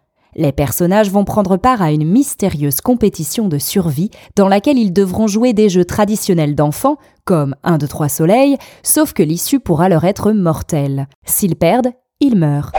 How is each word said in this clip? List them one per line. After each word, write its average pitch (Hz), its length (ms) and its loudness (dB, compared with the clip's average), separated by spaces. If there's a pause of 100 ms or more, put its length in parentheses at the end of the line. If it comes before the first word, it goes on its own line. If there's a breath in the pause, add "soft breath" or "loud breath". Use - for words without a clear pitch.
(360)
Les 147 160 0
personnages 180 600 0
vont 202 120 2
prendre 190 340 0
part 247 240 0
à 156 100 2
une 151 120 0
mystérieuse 160 800 -2
compétition 220 680 -2
de 151 100 -2
survie 170 520 -2 (260 loud breath)
dans 190 140 4
laquelle 202 300 2
ils 214 120 0
devront 190 360 0
jouer 220 260 2
des 208 160 4
jeux 180 160 2
traditionnels 180 720 0
d'enfants, 151 420 0 (260 soft breath)
comme 147 400 -2
un, 170 140 0
deux, 147 100 -2
trois 151 220 -4
soleils, 254 480 2 (260 loud breath)
sauf - 300 0
que 190 100 0
l'issue 170 380 -2
pourra 170 260 0
leur 165 160 2
être 208 300 0
mortelle. 143 720 -2 (180)
S'ils 175 300 -2
perdent, 240 380 2 (260)
ils 269 160 2
meurent. 147 440 0